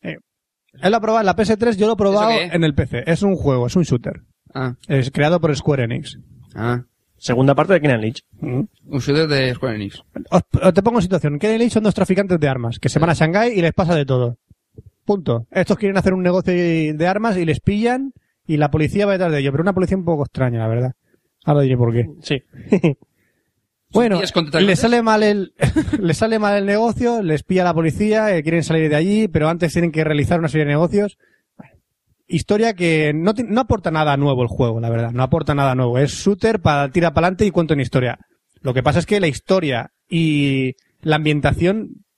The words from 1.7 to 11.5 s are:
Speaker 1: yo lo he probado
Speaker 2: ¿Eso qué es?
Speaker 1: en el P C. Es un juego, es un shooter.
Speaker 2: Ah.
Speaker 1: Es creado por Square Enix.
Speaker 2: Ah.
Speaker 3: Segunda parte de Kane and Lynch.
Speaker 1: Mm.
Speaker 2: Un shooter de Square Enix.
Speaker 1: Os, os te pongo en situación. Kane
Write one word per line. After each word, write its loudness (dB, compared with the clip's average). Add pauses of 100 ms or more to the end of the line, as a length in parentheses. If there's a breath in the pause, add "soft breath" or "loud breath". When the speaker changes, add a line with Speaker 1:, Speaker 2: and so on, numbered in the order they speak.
Speaker 1:
yo 2
lo 2
he -10
probado 2
Speaker 2:
¿Eso 0
qué -2
es? -10
Speaker 1:
en 2
el 2
P 0
C. -6
Es 0
un 2
juego, 0
es -2
un 4
shooter. -4 (320)
Speaker 2:
Ah. -6 (140)
Speaker 1:
Es 0
creado 0
por 0
Square 0
Enix. -8 (360)
Speaker 2:
Ah. -4 (340)
Speaker 3:
Segunda 2
parte 2
de 4
Kane 2
and -2
Lynch. -6 (180)
Speaker 1:
Mm. -4 (280)
Speaker 2:
Un -4
shooter 0
de 0
Square -6
Enix. -10 (280)
Speaker 1:
Os, 2 (180)
os 4
te 2
pongo 2
en 0
situación. -2
Kane 0